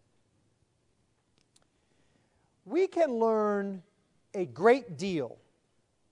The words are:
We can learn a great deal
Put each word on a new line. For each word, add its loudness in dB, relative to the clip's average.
We 0
can 0
learn 0
a -4
great 2
deal -4